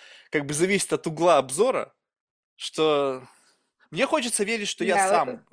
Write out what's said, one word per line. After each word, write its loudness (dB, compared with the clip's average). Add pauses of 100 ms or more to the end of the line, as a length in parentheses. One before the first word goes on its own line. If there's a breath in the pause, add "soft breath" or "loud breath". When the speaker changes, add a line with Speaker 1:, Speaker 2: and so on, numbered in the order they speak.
(320 loud breath)
Speaker 1:
как -2
бы, -6
зависит 0
от -2
угла 4
обзора, 0 (640)
что -2 (680 soft breath)
мне -2
хочется -2
верить, -4
что -6
я 2
Speaker 2:
Да, 2
вот. -10
Speaker 1:
сам, -20